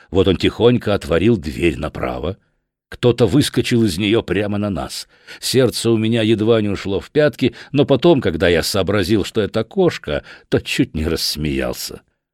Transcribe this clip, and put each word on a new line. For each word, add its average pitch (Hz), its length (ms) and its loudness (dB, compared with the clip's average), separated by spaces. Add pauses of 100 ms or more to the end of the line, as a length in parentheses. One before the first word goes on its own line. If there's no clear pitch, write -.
Вот 92 180 2
он 90 100 2
тихонько 107 560 2
отворил 92 440 2
дверь 73 400 -2
направо. 67 600 -8 (520)
Кто-то 120 380 2
выскочил 120 560 2
из 90 140 0
неё 107 260 0
прямо 101 340 -4
на 104 120 -2
нас. - 400 -8 (320)
Сердце 117 500 2
у 113 60 2
меня 113 240 0
едва 110 400 2
не 104 80 -2
ушло 95 320 -4
в - 100 -20
пятки, 143 420 0 (200)
но 139 120 4
потом, 139 360 4
когда 85 260 0
я 82 160 4
сообразил, 98 640 0
что - 160 -4
это 110 240 -4
кошка, - 580 -2 (240)
то - 140 0
чуть - 340 -2
не 78 100 -2
рассмеялся. 73 960 -4 (320)